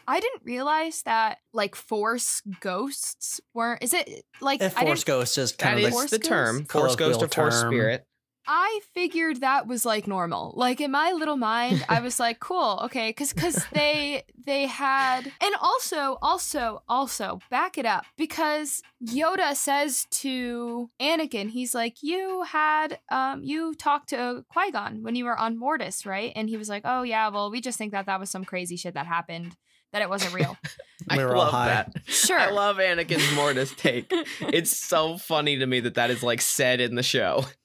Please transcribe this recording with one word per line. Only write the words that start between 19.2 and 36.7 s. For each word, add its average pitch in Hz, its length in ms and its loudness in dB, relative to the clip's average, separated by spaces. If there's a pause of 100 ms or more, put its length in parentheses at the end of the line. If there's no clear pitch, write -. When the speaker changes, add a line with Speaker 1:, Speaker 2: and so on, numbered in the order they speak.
Speaker 1:
says 285 540 0
to 240 800 -4 (100)
Anakin, 269 520 -2
he's 247 240 -4
like, 233 260 -2
"You 370 400 -2
had, 311 580 0 (120)
um, 262 320 -2
you 311 320 -4
talked 294 340 0
to 247 420 -4
Qui-Gon 220 520 -2
when 233 120 -4
you 247 100 -2
were 233 120 -2
on 226 180 0
Mortis, 240 520 -2
right?" 196 280 -4
And 220 140 -4
he 220 80 -4
was 214 100 -8
like, 208 160 -6
"Oh, 254 200 0
yeah, 220 260 0
well, 208 220 -2
we 240 100 -6
just 247 160 -6
think 214 140 -6
that 196 160 -4
that 190 120 -2
was 190 120 -8
some 190 120 -6
crazy 180 320 -6
shit 175 200 -10
that 147 100 -6
happened, 170 500 -6 (380)
that 208 80 0
it 185 80 0
wasn't 185 240 -2
real." 180 300 0
Speaker 3:
<laughs> - 480 -14
I - 60 4
Speaker 2:
We 135 60 4
were 127 120 2
all 131 80 6
Speaker 3:
love 151 80 4
Speaker 2:
high. 120 160 4
Speaker 3:
that. 107 260 0 (140)
Speaker 1:
Sure. 330 320 4
Speaker 3:
I 190 100 6
love 202 280 2
Anakin's 165 580 2
Mortis 139 420 2
take. 120 340 0 (180)
Speaker 1:
<laughs> - 120 -10
Speaker 3:
It's - 340 2
so 165 440 0
funny 147 400 0
to 131 80 0
me 127 140 2
that 120 120 -2
that 120 160 2
is, 120 140 -2
like, 120 180 2
said 127 400 2